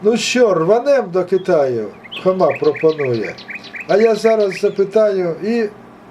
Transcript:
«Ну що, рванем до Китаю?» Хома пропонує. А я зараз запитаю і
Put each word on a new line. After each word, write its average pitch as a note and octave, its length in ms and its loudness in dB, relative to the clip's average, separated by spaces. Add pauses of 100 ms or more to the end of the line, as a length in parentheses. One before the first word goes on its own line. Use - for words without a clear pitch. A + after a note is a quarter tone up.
«Ну A3 160 2
що, A3 360 2
рванем A3 580 2
до F3+ 140 0
Китаю?» C#3+ 600 0 (360)
Хома F#3 240 2 (120)
пропонує. C#3+ 760 0 (520)
А F3+ 100 2
я A3+ 180 4
зараз G#3+ 440 0
запитаю G3 840 0
і A3 260 -2 (420)